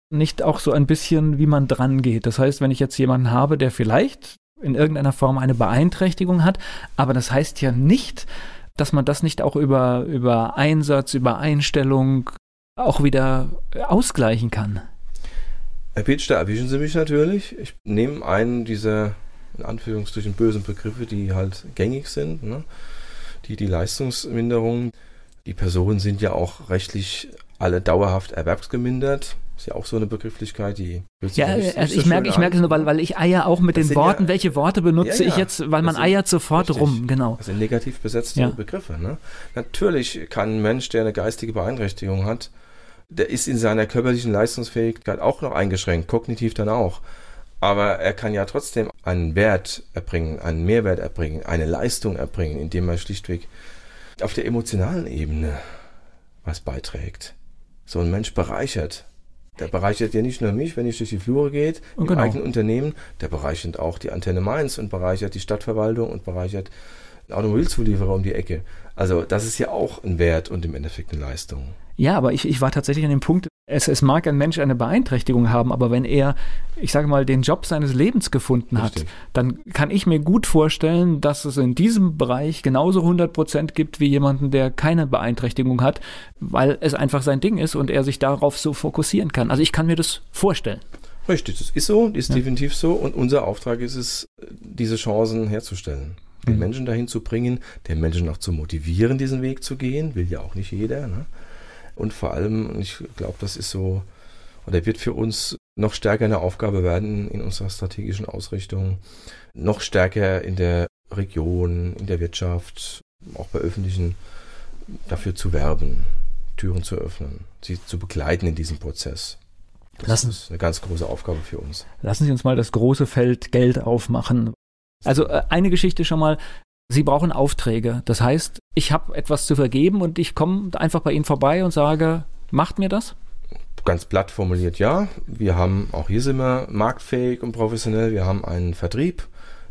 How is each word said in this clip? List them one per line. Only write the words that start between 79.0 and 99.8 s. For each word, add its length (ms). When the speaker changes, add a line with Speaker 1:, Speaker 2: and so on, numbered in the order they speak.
Speaker 1:
dann 400
kann 180
ich 160
mir 140
gut 260
vorstellen, 760
dass 240
es 100
in 180
diesem 440
Bereich 440
genauso 400
hundert 300
Prozent 420
gibt 240
wie 100
jemanden, 420
der 200
keine 360
Beeinträchtigung 720
hat, 200
weil 440
es 100
einfach 300
sein 180
Ding 160
ist 180
und 160
er 140
sich 140
darauf 400
so 160
fokussieren 580
kann. 180
Also 120
ich 100
kann 140
mir 100
das 240
vorstellen. 500
Speaker 2:
Richtig, 300
das 120
ist 160
so, 220
ist 200
Speaker 1:
Ja. 80
Speaker 2:
definitiv 380
so 180
und 220
unser 340
Auftrag 320
ist 160
es, 300
diese 460
Chancen 520
herzustellen. 680
Den 80
Speaker 1:
Mhm. 60
Speaker 2:
Menschen 260
dahin 220
zu 140
bringen, 380
den 120
Menschen 280
auch 80
zu 160
motivieren, 640
diesen 240
Weg 240
zu 120
gehen, 380